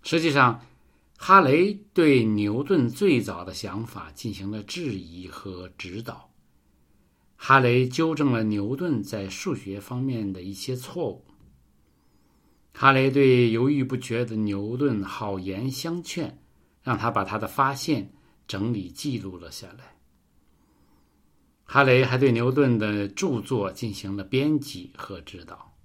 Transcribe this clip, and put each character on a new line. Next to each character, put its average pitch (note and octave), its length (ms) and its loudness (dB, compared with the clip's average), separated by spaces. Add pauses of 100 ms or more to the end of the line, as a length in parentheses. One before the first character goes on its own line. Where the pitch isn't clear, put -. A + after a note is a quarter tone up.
实 E3 180 0
际 D#3+ 120 2
上， B2+ 280 4 (560)
哈 F#3+ 240 8
雷 E3 320 4 (220)
对 C#3+ 300 6
牛 G#2+ 360 2
顿 D3 280 2
最 D3 320 2
早 F#2 240 -8
的 F#2+ 100 -12
想 G#2 320 -8
法 E2+ 300 -14
进 G#2+ 180 -8
行 F#2+ 160 -10
了 G#2+ 140 -8
质 D3+ 320 -6
疑 F2 320 -14
和 F2+ 400 -14 (100)
指 F#2+ 240 -12
导。 - 240 -14 (1160)
哈 C3+ 160 6
雷 B2+ 300 4
纠 D#3+ 260 0
正 C#3+ 160 2
了 A2+ 140 0
牛 G#2 320 -2
顿 D3 260 -2
在 G2 240 -8
数 A#2+ 300 -6
学 G2+ 240 -10
方 B2 220 -8
面 A#2 280 -4
的 F#2 120 -10
一 G2 100 -10
些 B2+ 240 -8
错 C#3 320 -8
误。 - 160 -12 (1500)
哈 C3+ 180 4
雷 C3+ 180 4
对 B2+ 400 6
犹 A#2 200 2
豫 C#3+ 120 0
不 B2+ 140 -4
决 A#2 300 -4
的 A2+ 100 -8
牛 G#2 400 -4
顿 B2+ 260 -2
好 G2 360 -8
言 G2 320 -6
相 E3+ 320 -8
劝， - 360 -10 (440)
让 A#2+ 160 -2
他 A2+ 120 -2
把 G#2 140 0
他 G#2 140 -6
的 G2+ 100 -6
发 C3+ 260 0
现 B2+ 380 -4 (340)
整 G#2 280 -4
理 F2+ 160 -8
记 B2+ 280 -6
录 F#2 200 -10
了 E2+ 120 -18
下 - 180 -16
来。 G#2+ 280 -20 (1700)
哈 C#3 180 4
雷 C3 220 6
还 B2+ 140 0
对 C3+ 120 6
牛 A#2+ 220 2
顿 B2+ 260 4
的 G#2 300 -2
著 C3 320 -2
作 G2+ 320 -2
进 A2 180 -8
行 G2 240 -8
了 G2 80 -8
编 C#3+ 380 0
辑 F#2 340 -12
和 - 280 -14
指 F2 200 -18
导。 - 320 -20 (100)